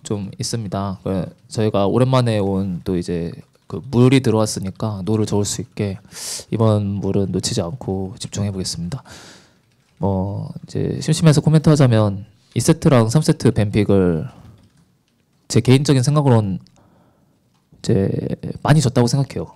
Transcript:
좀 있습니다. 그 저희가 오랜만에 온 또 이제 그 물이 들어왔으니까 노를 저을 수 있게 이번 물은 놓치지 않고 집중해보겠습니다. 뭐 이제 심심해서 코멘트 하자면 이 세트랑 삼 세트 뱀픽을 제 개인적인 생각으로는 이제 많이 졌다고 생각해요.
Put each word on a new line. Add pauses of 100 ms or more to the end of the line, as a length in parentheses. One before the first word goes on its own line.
좀 (100)
있습니다.
그 (220)
저희가
오랜만에
온
또
이제 (360)
그 (100)
물이
들어왔으니까
노를
저을
수
있게 (520)
이번
물은
놓치지
않고
집중해보겠습니다. (960)
뭐 (140)
이제
심심해서
코멘트
하자면 (300)
이
세트랑
삼
세트
뱀픽을 (1200)
제
개인적인
생각으로는 (1200)
이제 (540)
많이
졌다고
생각해요.